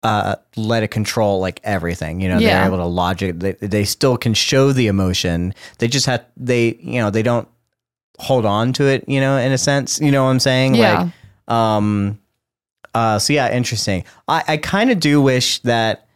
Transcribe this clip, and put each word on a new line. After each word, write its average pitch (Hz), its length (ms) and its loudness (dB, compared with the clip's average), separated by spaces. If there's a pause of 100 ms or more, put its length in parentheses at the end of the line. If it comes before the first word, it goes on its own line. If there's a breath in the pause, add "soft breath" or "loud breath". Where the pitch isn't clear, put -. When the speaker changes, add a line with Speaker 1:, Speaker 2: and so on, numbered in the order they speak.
Speaker 1:
uh, 101 320 0 (220)
let 110 260 0
it 107 80 -2
control, 104 480 0
like, 92 240 -4
everything, 85 580 -4
you 92 80 0
know, 90 100 2
Speaker 2:
Yeah. 214 200 4
Speaker 1:
they're 98 80 2
able 92 120 0
to 87 80 -2
logic, 87 520 -2
they, 92 220 -2
they 101 240 0
still 127 320 0
can 117 180 -2
show 135 380 2
the 127 160 2
emotion. 92 680 0 (240 loud breath)
They 117 100 0
just 127 180 -2
have, 123 180 -2 (120)
they, 120 460 0
you 120 180 -6
know, 107 100 0
they 107 120 0
don't 120 240 0 (720)
hold 127 280 0
on 110 260 2
to 143 140 0
it, 135 200 0
you 135 140 -2
know, 135 160 0
in 131 160 0
a 127 60 0
sense, 139 420 -2
you 147 100 2
know 135 140 2
what 131 60 2
I'm 131 100 2
saying? 131 360 2
Speaker 2:
Yeah. 175 340 2 (360 loud breath)
Speaker 1:
Like, 113 100 -2
um, 104 600 0 (760)
uh, 110 260 2
so - 140 0
yeah, 127 180 0
interesting. 107 500 -4 (240 soft breath)
I, - 220 0
I 156 80 0
kinda 220 400 0
do 147 240 2
wish 127 400 2
that 113 560 -2